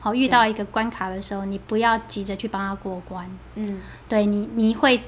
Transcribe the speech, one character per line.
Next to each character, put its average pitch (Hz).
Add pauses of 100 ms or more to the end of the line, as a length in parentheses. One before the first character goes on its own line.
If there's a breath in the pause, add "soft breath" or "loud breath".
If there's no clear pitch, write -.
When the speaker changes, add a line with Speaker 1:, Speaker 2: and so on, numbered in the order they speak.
Speaker 1:
好， 214
遇 254
到 240
一 220
个 214
关 226
卡 190
的 190
时 202
候， 196
Speaker 2:
对。 196
Speaker 1:
你 196
不 214
要 226
急 -
着 196
去 220
帮 202
他 196
过 190
关。 180 (280)
Speaker 2:
嗯。 202 (280 loud breath)
Speaker 1:
对， 208
你， 208
你 226
会 254